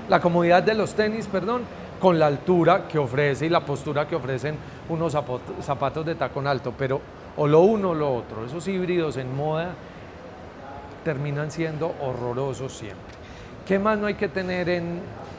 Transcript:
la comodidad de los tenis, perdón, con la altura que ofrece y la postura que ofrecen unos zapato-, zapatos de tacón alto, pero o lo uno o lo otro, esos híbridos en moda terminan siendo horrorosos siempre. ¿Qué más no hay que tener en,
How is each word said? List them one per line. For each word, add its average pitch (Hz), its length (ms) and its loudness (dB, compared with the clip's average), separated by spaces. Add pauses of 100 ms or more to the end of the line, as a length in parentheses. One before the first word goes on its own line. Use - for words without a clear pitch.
la 139 120 4
comodidad 175 440 6
de 214 100 4
los 208 200 0
tenis, 214 340 0
perdón, 214 340 -2 (380)
con 180 180 6
la 156 80 6
altura 165 640 4
que 156 100 0
ofrece 139 480 2
y - 20 2
la 170 160 4
postura 151 420 -2
que 165 100 -2
ofrecen 131 400 -2 (340)
unos 165 220 0
zapato-, 131 500 -4
zapatos 139 420 -2
de 160 120 -4
tacón 139 300 -2
alto, 127 300 0
pero 135 240 0 (360)
o 147 100 2
lo 151 140 8
uno 196 300 6
o 170 40 0
lo 147 200 0
otro, 110 300 -6
esos 156 240 -8
híbridos 175 480 0
en 131 180 -4
moda 156 400 -2 (1300)
terminan 147 460 -2
siendo 160 520 -4
horrorosos 127 720 -4
siempre. - 420 -14 (520)
¿Qué 196 120 4
más 208 200 2
no 208 80 0
hay 202 80 0
que 202 140 -2
tener 180 400 -2
en, 175 320 0 (380)